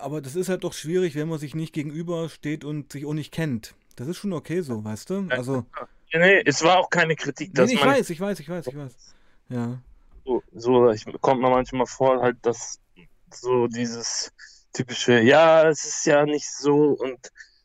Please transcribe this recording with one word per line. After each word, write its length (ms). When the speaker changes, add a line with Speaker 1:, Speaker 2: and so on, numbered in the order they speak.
Speaker 1:
aber 200
das 160
ist 120
halt 160
doch 80
schwierig, 420
wenn 140
man 100
sich 160
nicht 180
gegenübersteht 920
und 280
sich 140
auch 80
nicht 180
kennt. 420
Das 120
ist 100
schon 140
okay 300
so, 220
weißt 260
du? 200
Speaker 2:
Ja, 60
Speaker 1:
Also 300
Speaker 2:
nee, 80
nee, 240
es 180
war 160
auch 120
keine 260
Kritik, 360
Speaker 1:
Nee, 120
Speaker 2:
dass 20
Speaker 1:
nee, 80
ich 100
Speaker 2:
man 0
Speaker 1:
weiß, 260
ich 100
weiß, 200
ich 80
weiß, 200
ich 80
weiß. 200
Ja. 320
Speaker 2:
So, 180
so, 380
ich, 140
kommt 200
mir 100
manchmal 360
vor, 360
halt, 200
das, 360
so 340
dieses 640
typische, 480
„Ja, 480
es 160
ist 220
ja 200
nicht 240
so“, 440
und 240